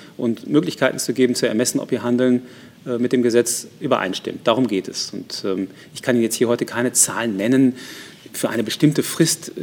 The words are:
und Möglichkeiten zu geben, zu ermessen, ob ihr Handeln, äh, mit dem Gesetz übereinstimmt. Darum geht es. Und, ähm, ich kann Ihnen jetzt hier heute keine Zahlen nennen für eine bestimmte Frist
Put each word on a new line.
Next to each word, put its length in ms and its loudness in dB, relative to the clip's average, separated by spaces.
und 320 -4
Möglichkeiten 500 0
zu 140 -2
geben, 220 4
zu 120 0
ermessen, 340 0
ob 120 -8
ihr 100 -2
Handeln, 400 2
äh, 120 -2
mit 140 0
dem 100 4
Gesetz 440 2
übereinstimmt. 680 -2
Darum 200 2
geht 220 -2
es. 240 -8
Und, 320 -12
ähm, 240 -2
ich 80 -14
kann 140 0
Ihnen 60 4
jetzt 140 0
hier 120 2
heute 160 0
keine 280 -2
Zahlen 440 0
nennen 400 4
für 180 -4
eine 120 -2
bestimmte 400 2
Frist 500 -2